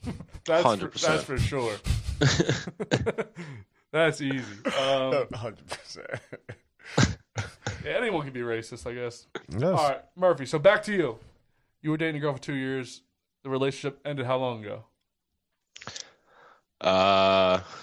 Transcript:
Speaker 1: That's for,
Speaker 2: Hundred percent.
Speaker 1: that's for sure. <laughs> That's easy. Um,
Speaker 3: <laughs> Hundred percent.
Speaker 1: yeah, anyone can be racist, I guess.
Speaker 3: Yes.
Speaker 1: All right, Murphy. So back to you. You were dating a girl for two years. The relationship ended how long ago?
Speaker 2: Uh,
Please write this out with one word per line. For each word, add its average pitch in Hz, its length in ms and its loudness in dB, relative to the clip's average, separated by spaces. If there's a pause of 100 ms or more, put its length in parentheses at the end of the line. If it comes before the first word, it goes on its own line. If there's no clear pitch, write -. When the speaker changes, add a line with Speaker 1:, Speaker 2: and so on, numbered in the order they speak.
(460)
Speaker 1:
That's - 0 -
for, 165 80 2 (140)
Speaker 2:
Hundred 120 260 2
percent. 160 200 2
Speaker 1:
that's 156 120 0
for 135 120 -4
sure. 117 360 0 (460)
<laughs> - 1040 0 (680)
That's 151 300 2
easy. 123 440 -6 (140)
Um, 135 500 0
Speaker 3:
<laughs> - 40 -12
Hundred 110 340 -10
percent. - 400 -14 (1800)
Speaker 1:
yeah, 147 120 -4
anyone 208 260 0
can 135 100 -10
be 127 80 -6
racist, 117 480 -6
I 120 40 -6
guess. 120 340 -10 (220)
Speaker 3:
Yes. 92 140 -4
Speaker 1:
All 160 260 4
right, 135 120 -2 (140)
Murphy. 170 300 2
So 156 120 -2
back 202 260 6
to 208 100 -4
you. 147 260 0 (600)
You 156 100 -2
were 147 60 0
dating 160 180 -2
a 143 60 -4
girl 147 120 0
for 127 80 -10
two 147 140 -6
years. 131 460 -4 (420)
The 135 60 -8
relationship 135 560 -2
ended 143 200 -4
how 131 120 2
long 123 260 -4
ago? 104 220 -10 (2000)
Speaker 2:
Uh, 95 800 4 (220)